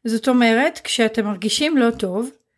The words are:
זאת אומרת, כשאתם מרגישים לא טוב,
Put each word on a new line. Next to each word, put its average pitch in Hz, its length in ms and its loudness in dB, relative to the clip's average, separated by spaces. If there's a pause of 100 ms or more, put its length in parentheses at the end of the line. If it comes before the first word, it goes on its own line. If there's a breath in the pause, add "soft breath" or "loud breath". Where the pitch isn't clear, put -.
זאת 226 240 -2
אומרת, 247 560 2
כשאתם 220 400 0
מרגישים 208 520 -2
לא 262 140 4
טוב, 220 400 -4 (280)